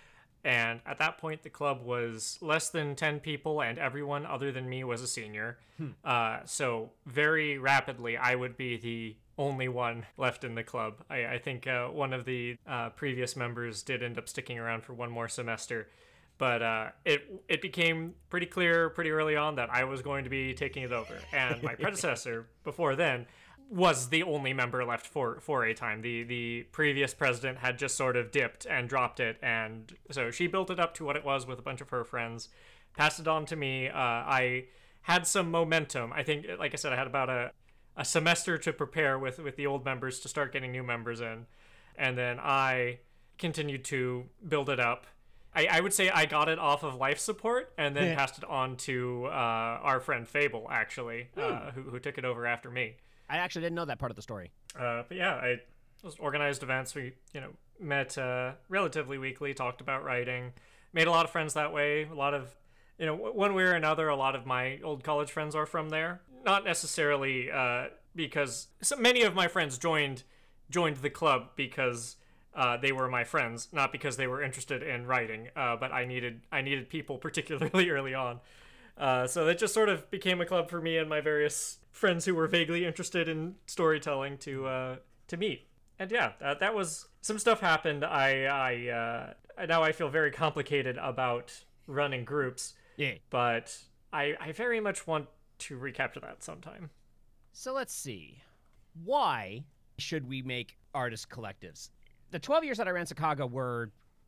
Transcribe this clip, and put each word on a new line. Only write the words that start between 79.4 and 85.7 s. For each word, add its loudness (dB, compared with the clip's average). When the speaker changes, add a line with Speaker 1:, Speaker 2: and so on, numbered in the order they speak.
Speaker 1:
that 4
just 0
sort 6
of 0
became 0
a 2
club 2
for -4
me 0
and 2
my 0
various 0
friends 2
who 4
were 4
vaguely 4
interested 0
in -4
storytelling 2
to, -6
uh, -2
to -6
meet. -4